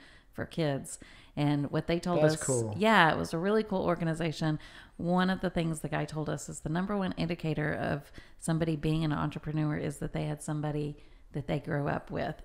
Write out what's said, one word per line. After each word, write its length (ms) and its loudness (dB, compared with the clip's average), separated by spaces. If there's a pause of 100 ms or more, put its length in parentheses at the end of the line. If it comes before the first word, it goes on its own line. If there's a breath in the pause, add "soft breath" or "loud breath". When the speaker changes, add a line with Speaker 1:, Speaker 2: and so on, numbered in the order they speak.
(340 loud breath)
Speaker 1:
for 120 -6
kids. 540 -2 (380 loud breath)
And 340 2
what 160 0
they 120 2
told 240 2
Speaker 2:
That's 120 8
Speaker 1:
us, 80 -6
Speaker 2:
cool. 340 2
Speaker 1:
yeah, 340 8
it 60 2
was 160 -4
a 40 -2
really 260 2
cool 220 -2
organization. 720 0 (380 loud breath)
One 320 2
of 100 0
the 100 0
things 300 -2
the 100 -6
guy 140 -2
told 260 -4
us 200 -6
is 100 -12
the 100 -4
number 280 0
one 160 -2
indicator 600 -2
of 380 -4 (260 loud breath)
somebody 380 0
being 300 0
an 80 0
entrepreneur 640 -2
is 220 -4
that 120 -6
they 140 -4
had 180 -6
somebody 540 -4 (360 soft breath)
that 140 -6
they 120 0
grew 280 -2
up 240 -2
with 340 -4